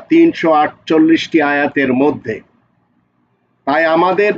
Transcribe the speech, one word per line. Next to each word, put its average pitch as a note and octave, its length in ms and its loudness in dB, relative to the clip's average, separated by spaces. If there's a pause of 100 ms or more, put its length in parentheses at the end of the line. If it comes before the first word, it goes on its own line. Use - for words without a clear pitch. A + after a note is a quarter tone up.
তিনশো E3 440 0
আটচল্লিশটি D#3 880 0
আয়াতের C#3+ 500 -2
মধ্যে। B2 480 -2 (1200)
তাই D3+ 200 0
আমাদের F3+ 540 0